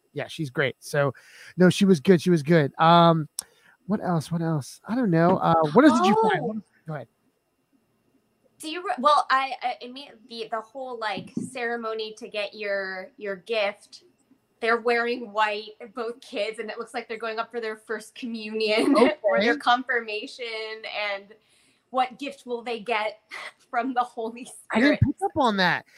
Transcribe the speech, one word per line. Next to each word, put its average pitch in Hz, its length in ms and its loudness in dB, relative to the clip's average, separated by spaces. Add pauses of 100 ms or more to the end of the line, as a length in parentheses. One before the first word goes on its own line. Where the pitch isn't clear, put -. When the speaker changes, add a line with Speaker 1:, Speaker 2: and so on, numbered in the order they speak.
(140)
Speaker 1:
yeah, 127 140 -8
she's 147 220 -8
great. 131 300 -2
So 143 340 -2 (440)
no, 175 120 8
she - 160 2
was 185 140 6
good. 180 220 6
She - 80 0
was 165 140 4
good. 151 360 4
Um, 165 480 6 (600)
what 202 140 -2
else? 165 300 -2
What 170 100 -2
else? 160 460 -4
I 208 80 -4
don't 240 160 0
know. 165 260 4
Uh, 165 160 2 (200)
what 247 100 8
else 247 160 8
did 359 80 4
you 415 80 4 (140)
find? 381 140 0
Speaker 2:
Oh. - 40 -6
Speaker 1:
What, 220 100 -6 (300)
go 156 80 -10
ahead. 123 120 -12 (1500)
Speaker 2:
Do 311 100 -12
you 349 120 -10
re-, - 180 -6
well, 277 300 4
I, 269 320 2
I, 247 140 -4 (100)
I - 60 -14
mean, 277 200 -16 (180)
the, 226 200 -10
the 226 120 -6
whole, 254 360 -12
like, 208 340 -8 (200)
ceremony 226 640 -6
to 214 120 -16
get 202 260 -6
your, 196 600 -6
your 196 180 -8
gift 202 680 -6 (600)
they're 233 160 2
wearing 240 540 -2
white, 214 380 -2 (220)
both 240 280 -8
kids, 220 380 -6
and 214 120 -10
it - 80 -10
looks 220 140 -12
like 240 160 -10
they're 220 80 -10
going 220 200 -8
up 226 140 -8
for 240 80 -8
their 220 160 -6
first 220 400 -12
communion 220 800 -2
<laughs> 262 260 4
or 196 200 2
their 226 100 2
Speaker 1:
Okay. 285 80 -2
Speaker 2:
confirmation. 240 840 -4 (680)
And 196 120 -10 (640)
what 247 280 -2
gift - 280 -12
will 240 160 -8
they 233 180 -8
get 214 400 -4 (100)
<laughs> - 400 -18
from 254 240 -2
the 240 80 0
Holy 233 460 -8 (240)
Speaker 1:
I 226 80 2
didn't 285 200 4
Speaker 2:
Spirit? - 20 -
Speaker 1:
pick 285 140 2 (100)
up 392 100 -2
on 240 220 2
that. 170 260 0 (140)